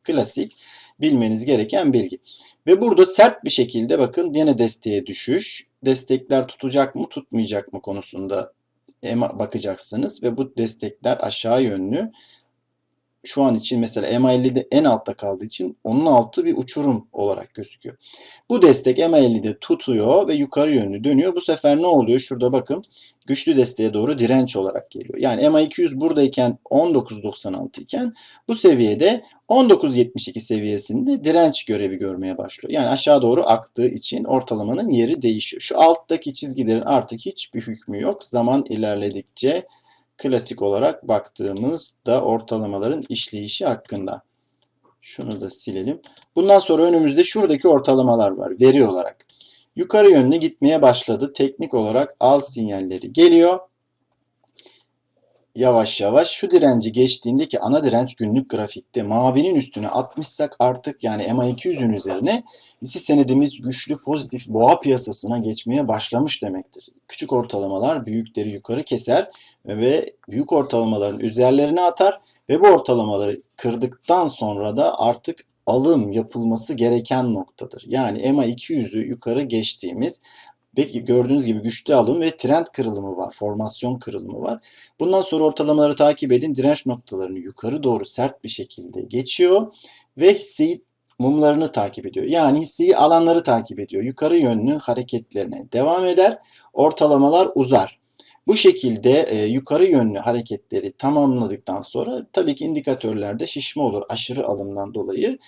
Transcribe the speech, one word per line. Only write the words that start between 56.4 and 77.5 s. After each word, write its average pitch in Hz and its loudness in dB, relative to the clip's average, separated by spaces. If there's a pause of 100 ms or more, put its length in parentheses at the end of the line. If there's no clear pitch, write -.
direnci 120 4
geçtiğinde 127 2
ki - -4
ana 131 0
direnç 143 0
günlük 120 -2
grafikte 107 -6
mavinin 127 0
üstüne 127 -4
atmışsak - -6
artık 127 -2
yani 113 -4
M 123 0
A 123 0
iki 123 -6
yüzün 131 -2
üzerine 104 -4 (380)
hisse - -6
senedimiz 139 0
güçlü 131 -6
pozitif 135 -8
boğa 117 4
piyasasına 120 -2
geçmeye 113 -4
başlamış 117 -4
demektir. 92 -10 (200)
Küçük - -8
ortalamalar 113 -2
büyükleri 110 -6
yukarı 117 -8
keser 139 -2 (360)
ve 120 0 (240)
büyük 117 -4
ortalamaların 110 0
üzerlerine 131 2
atar 175 2 (280)
ve 156 2
bu 202 8
ortalamaları 107 2 (160)
kırdıktan 156 -2
sonra 104 -4
da - 0
artık - -2 (200)
alım 127 2
yapılması 113 -4
gereken 120 0
noktadır. - -12